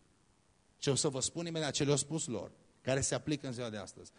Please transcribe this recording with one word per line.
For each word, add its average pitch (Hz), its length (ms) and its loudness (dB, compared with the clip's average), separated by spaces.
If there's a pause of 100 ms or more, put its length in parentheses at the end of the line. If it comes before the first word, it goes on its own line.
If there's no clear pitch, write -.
(760)
Și - 120 0
o 135 60 4
să 156 140 2
vă 135 100 0
spun 165 260 -2
imediat 160 260 0
ce 151 120 0
le-au 139 140 6
spus 147 300 -2
lor, 104 240 -4 (300)
care 135 200 2
se 131 140 0
aplică 139 320 -2
în 131 60 -4
ziua 120 160 -4
de 107 80 -6
astăzi. - 420 -12